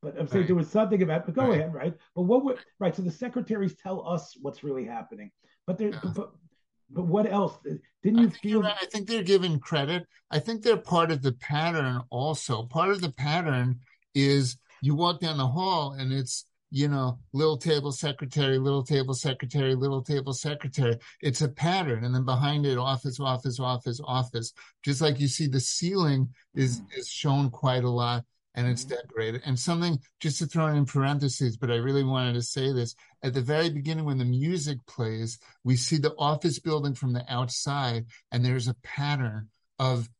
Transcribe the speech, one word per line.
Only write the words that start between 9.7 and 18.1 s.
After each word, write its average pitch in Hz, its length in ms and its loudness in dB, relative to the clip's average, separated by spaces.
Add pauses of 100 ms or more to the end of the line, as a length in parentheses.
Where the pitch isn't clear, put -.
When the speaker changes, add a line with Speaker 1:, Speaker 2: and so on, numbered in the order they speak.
Speaker 2:
I - 80 0
think 226 240 -4
they're 226 140 6
part 165 340 2
of 147 100 0
the 131 120 0
pattern 143 680 -2 (100)
also. 127 520 -2
Part 160 280 0
of 202 100 2
the 175 100 -4
pattern 139 680 0 (340)
is 139 420 4 (260)
you 143 120 2
walk 175 240 2
down 160 180 -4
the 131 120 0
hall 156 500 0
and 131 140 -2
it's, 135 320 -4 (260)
you 143 160 2
know, 131 320 0 (140)
little 151 240 2
table 147 340 0
secretary, 135 680 0